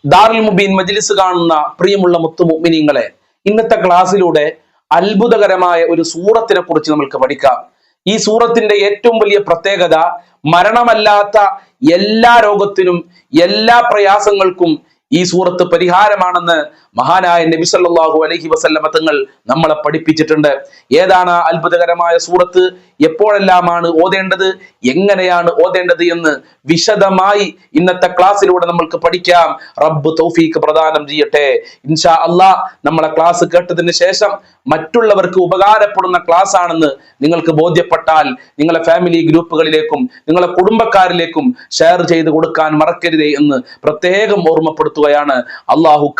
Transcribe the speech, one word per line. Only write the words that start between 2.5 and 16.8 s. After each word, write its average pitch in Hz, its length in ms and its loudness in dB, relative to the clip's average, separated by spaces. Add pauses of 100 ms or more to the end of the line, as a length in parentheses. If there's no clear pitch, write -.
ഇന്നത്തെ 214 400 0
ക്ലാസ്സിലൂടെ 175 680 2 (400)
അത്ഭുതകരമായ 190 920 0
ഒരു 165 180 -2
സൂറത്തിനെ 196 580 0
കുറിച്ച് 156 300 -4
നമ്മൾക്ക് 143 280 -4
പഠിക്കാം. 127 400 -2 (480)
ഈ 202 100 -2
സൂറത്തിന്റെ 220 580 0
ഏറ്റവും 202 440 0
വലിയ 202 200 0
പ്രത്യേകത, 175 580 -2 (480)
മരണമല്ലാത്ത 214 920 2 (540)
എല്ലാ 220 520 4
രോഗത്തിനും 196 600 -2 (380)
എല്ലാ 214 380 2 (120)
പ്രയാസങ്ങൾക്കും 196 800 0 (400)
ഈ 170 100 0
സൂറത്ത് 180 480 -2
പരിഹാരമാണെന്ന് 180 1120 0 (140)